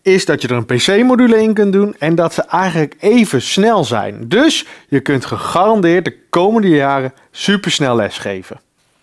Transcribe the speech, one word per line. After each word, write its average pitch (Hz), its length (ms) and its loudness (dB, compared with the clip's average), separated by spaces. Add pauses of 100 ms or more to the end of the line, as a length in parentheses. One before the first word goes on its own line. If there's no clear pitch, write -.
is 190 240 2
dat 147 160 -2
je 127 60 -6
er 123 80 0
een 117 100 -2
P 123 80 -4
C-module 226 680 2
in 220 120 2
kunt 202 200 2
doen 202 240 0
en 160 180 0
dat 165 180 0
ze - 80 -4
eigenlijk 165 580 -2
even 202 420 2
snel 208 420 0
zijn. 107 440 -6
Dus 254 380 0 (220)
je 139 120 0
kunt 135 260 -2
gegarandeerd 175 800 0
de 143 100 -8 (140)
komende 202 400 0
jaren 139 440 0 (180)
supersnel 156 640 -2
lesgeven. 98 640 -6 (440)